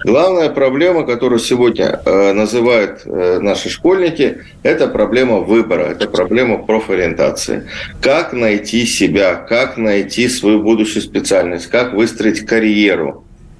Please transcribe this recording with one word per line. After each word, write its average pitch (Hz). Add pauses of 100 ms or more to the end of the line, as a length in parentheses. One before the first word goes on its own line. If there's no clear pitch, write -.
Главная 160
проблема, 143
которую 123
сегодня, 120
э, 98
называют, 107
э, 90
наши 95
школьники, 165 (180)
это 147
проблема 113
выбора, 95
это 87
проблема 107
профориентации. 90 (340)
Как 135
найти 117
себя, 95
как 123
найти 110
свою 104
будущую 107
специальность, 90
как 123
выстроить 110
карьеру. 104 (340)